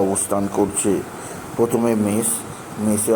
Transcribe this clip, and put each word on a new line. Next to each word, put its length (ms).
অবস্থান 400
করছে। 340
প্রথমে 360
মেষ, 220
মেষে 320